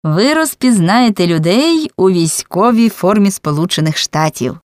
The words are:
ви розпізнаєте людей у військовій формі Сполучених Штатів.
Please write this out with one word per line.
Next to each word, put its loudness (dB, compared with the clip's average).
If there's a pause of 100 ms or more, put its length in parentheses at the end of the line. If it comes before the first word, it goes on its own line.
ви 0
розпізнаєте 2
людей 0
у 2
військовій 0
формі 0
Сполучених -4
Штатів. -4 (160)